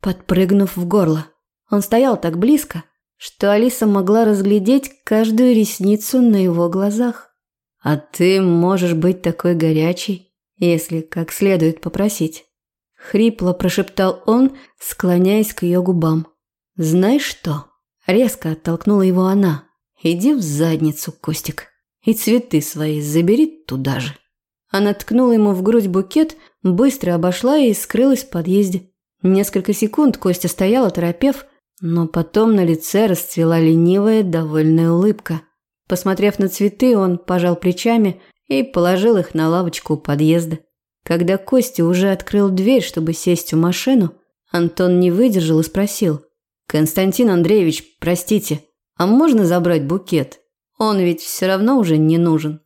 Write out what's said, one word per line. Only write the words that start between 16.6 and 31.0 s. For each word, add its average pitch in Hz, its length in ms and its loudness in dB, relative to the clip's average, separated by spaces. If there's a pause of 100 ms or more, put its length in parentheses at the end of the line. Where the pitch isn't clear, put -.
"Знаешь 185 480 0
что?" 151 420 -8 (420)
резко 196 440 0
оттолкнула 170 520 -2
его 185 220 2
она. 190 380 0 (380)
"Иди 175 320 0
в 269 80 -2
задницу, 156 680 -2
Костик, - 560 -10 (360)
и 226 100 0
цветы 220 480 0
свои 151 400 -6
забери 175 680 0
туда 135 320 -4
же". 135 160 -8 (540)
Она 202 240 0
ткнула 240 380 0
ему 214 220 4
в 185 100 -4
грудь 214 240 2
букет, 196 480 0 (260)
быстро 185 540 0
обошла 180 420 0
и 254 160 2
скрылась 247 500 0
в - 60 -20
подъезде. 185 600 -2 (320)
Несколько 190 520 0
секунд 226 440 0
Костя 180 300 -2
стоял, 220 380 0
оторопев, 180 600 -2 (360)